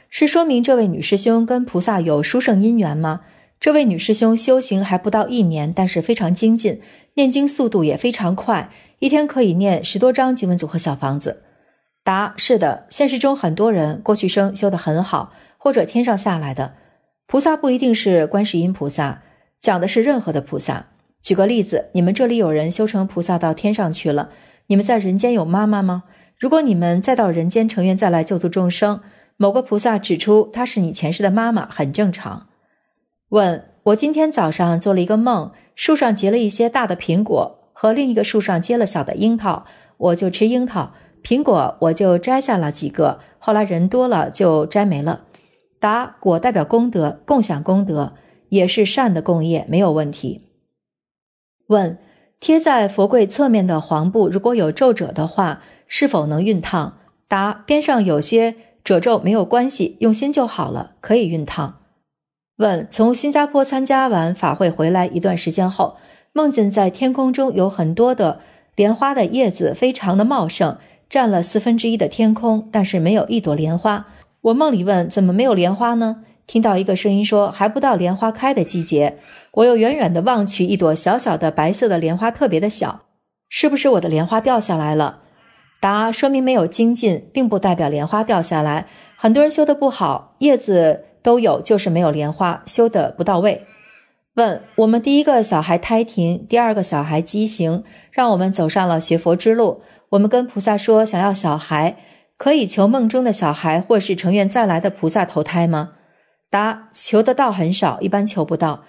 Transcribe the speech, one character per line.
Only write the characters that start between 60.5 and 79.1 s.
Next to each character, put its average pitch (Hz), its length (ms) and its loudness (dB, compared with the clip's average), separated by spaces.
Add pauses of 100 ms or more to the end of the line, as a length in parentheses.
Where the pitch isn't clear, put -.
了， - 300 -10
可 220 160 0
以 214 120 2
熨 160 160 -4
烫。 - 360 -8 (760)
问： 190 340 0
从 233 240 2
新 285 160 -4
加 294 160 2
坡 294 160 0
参 269 220 -2
加 262 240 2
完 175 260 0
法 151 200 -2
会 180 160 0
回 160 200 0
来 180 160 0
一 170 140 -4
段 180 160 -2
时 170 160 -4
间 185 180 0
后， - 260 -2 (360)
梦 302 180 2
见 208 200 0
在 196 180 0
天 254 240 -2
空 262 180 0
中 262 220 -2
有 185 160 0
很 170 260 -2
多 240 200 2
的 170 260 -2 (340)
莲 208 200 2
花 269 200 -2
的 220 120 0
叶 233 240 0
子 175 240 -4
非 254 180 0
常 196 240 -2
的 208 80 2
茂 240 240 0
盛， - 300 -2 (320)
占 247 200 2
了 175 120 0
四 202 180 -2
分 233 160 0
之 226 140 -2
一 226 60 -2
的 208 120 0
天 220 240 2
空， 220 400 -2
但 208 100 2
是 190 160 -2
没 165 140 2
有 214 140 0
一 226 140 -2
朵 151 140 -2
莲 160 220 -2
花。 208 300 -2 (360)
我 226 120 2
梦 294 180 2
里 180 120 0
问： 180 260 0
怎 196 120 0
么 180 100 2
没 208 100 2
有 262 100 2
莲 185 220 2
花 233 200 0
呢？ 226 300 -4 (220)
听 226 160 0
到 202 140 2
一 190 80 0
个 190 100 0
声 202 180 0
音 202 120 2
说： 202 260 2
还 196 180 -2
不 240 120 -4
到 262 160 2
莲 180 200 0
花 226 140 -2
开 262 240 -2
的 185 100 0
季 175 200 -4
节。 147 340 0 (340)